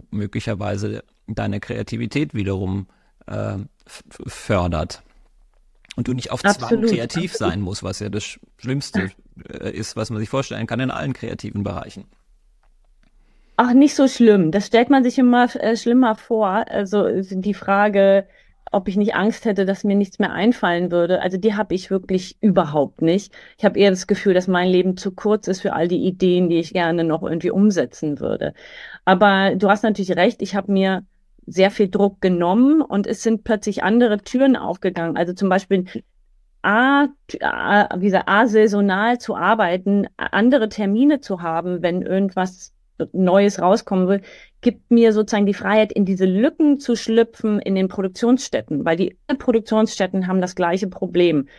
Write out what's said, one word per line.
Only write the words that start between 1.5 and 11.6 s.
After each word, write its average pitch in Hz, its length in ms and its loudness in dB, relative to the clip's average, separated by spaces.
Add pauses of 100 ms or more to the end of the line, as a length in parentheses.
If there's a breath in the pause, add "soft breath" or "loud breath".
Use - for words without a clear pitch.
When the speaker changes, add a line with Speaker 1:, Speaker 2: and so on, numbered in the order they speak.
Speaker 1:
Kreativität 117 760 -6
wiederum, 98 540 -4 (380)
äh, 104 300 -8 (300)
f-, - 240 -20
f-, - 240 -16
fördert. 87 680 -4 (920)
Und 123 140 -6
du 127 40 -2
nicht 123 180 -8
auf 120 100 -8
Zwang 202 220 -2
Speaker 2:
Absolut, 226 260 0
Speaker 1:
kreativ 180 420 -4
Speaker 2:
absolut. 95 220 -4
Speaker 1:
sein 98 80 -6
musst, 95 220 -8
was 95 160 -8
ja 101 100 -8
das 101 140 -6
Sch-, - 160 -14 (180)
Schlimmste, 143 540 -4 (380)
äh, - 220 -10
ist, - 240 -10
was 110 140 -6
man 110 100 -6
sich 107 80 -6
vorstellen 117 400 -6
kann 120 140 -4
in 127 100 -4
allen 135 220 -6
kreativen - 500 -10